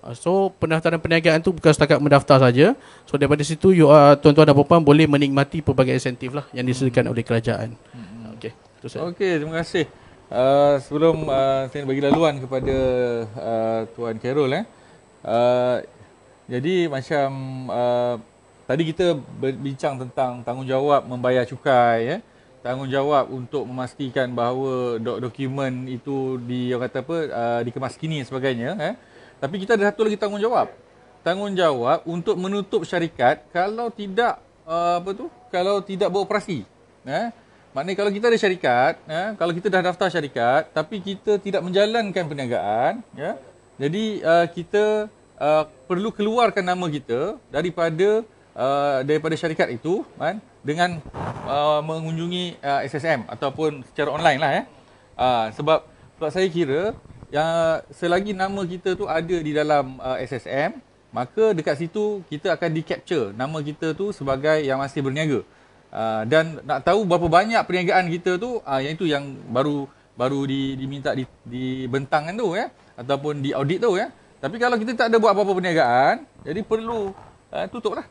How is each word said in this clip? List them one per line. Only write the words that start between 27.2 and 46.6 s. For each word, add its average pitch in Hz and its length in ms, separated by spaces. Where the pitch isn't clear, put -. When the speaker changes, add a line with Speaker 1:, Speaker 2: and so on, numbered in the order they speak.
Speaker 2:
uh, 120 360
dikemas 123 320
kini 156 240
dan 120 80
sebagainya, 127 480
eh. 160 160
Tapi 170 220
kita 208 180
ada 202 140
satu 220 120
lagi 208 140
tanggungjawab. 208 480
Tanggungjawab 170 880
untuk 175 260
menutup 190 480
syarikat 160 720
kalau 214 400
tidak, 208 480
uh, 170 340
apa 175 140
tu, 254 160
kalau 190 260
tidak 190 320
beroperasi, 190 540
eh. 180 220
Maknanya 175 240
kalau 202 160
kita 233 160
ada 226 80
syarikat, 156 540
eh, 170 320
kalau 175 160
kita 175 160
dah 185 240
daftar 185 160
syarikat, 143 640
tapi 170 320
kita 196 400
tidak 196 160
menjalankan 196 640
perniagaan, 131 880
ya, 151 240
jadi, 160 280
uh, 170 240
kita, 208 640
uh, 151 320
perlu 185 320
keluarkan 214 480